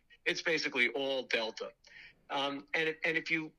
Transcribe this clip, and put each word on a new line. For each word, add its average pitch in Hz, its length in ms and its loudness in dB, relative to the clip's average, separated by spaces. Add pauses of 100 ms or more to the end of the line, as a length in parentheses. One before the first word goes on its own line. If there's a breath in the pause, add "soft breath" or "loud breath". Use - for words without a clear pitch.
(260 soft breath)
it's 170 160 0
basically 139 480 2
all 135 400 0
Delta. 113 380 -2 (640 loud breath)
Um, 139 320 -2 (100)
and, 160 300 2
and 165 140 2
if 160 120 -4
you, 156 300 0